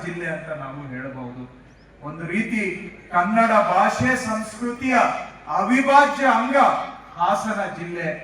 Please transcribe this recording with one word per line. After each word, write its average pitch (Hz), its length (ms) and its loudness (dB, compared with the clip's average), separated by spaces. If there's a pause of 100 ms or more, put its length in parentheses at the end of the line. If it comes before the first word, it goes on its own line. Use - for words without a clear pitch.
ಜಿಲ್ಲೆ 170 260 -6
ಅಂತ 151 180 -8
ನಾವು 139 400 -10
ಹೇಳಬಹುದು. 127 760 -12 (360)
ಒಂದು 160 240 -12
ರೀತಿ 196 640 -4 (220)
ಕನ್ನಡ 214 380 4
ಭಾಷೆ 220 640 4
ಸಂಸ್ಕೃತಿಯ 240 800 -4 (520)
ಅವಿಭಾಜ್ಯ 269 800 4
ಅಂಗ 247 300 2 (600)
ಹಾಸನ 202 600 -2
ಜಿಲ್ಲೆ. 170 340 -6 (120)